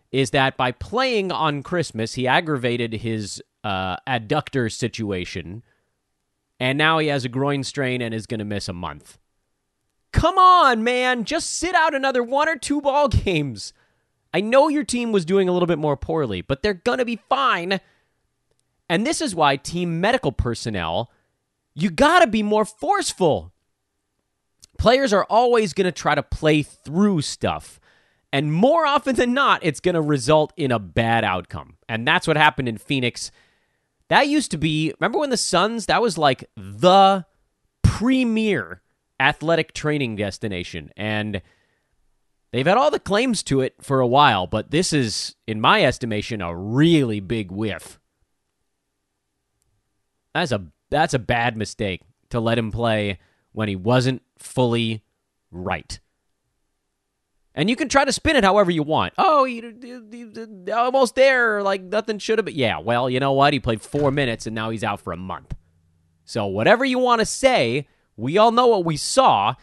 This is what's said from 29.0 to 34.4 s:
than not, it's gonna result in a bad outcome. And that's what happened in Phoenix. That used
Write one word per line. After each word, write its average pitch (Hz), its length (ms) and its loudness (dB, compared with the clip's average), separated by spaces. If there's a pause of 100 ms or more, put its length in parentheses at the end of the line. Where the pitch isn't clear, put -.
than 240 180 2
not, 233 320 2
it's 151 140 -2
gonna 180 200 0
result 147 560 2
in 135 160 -2
a 113 60 0
bad 113 460 0
outcome. 90 540 -6 (120)
And 113 180 -4
that's 170 200 2
what 151 100 0
happened 151 320 2
in 110 80 -6
Phoenix. - 540 -4 (800)
That 247 160 4
used 294 240 -2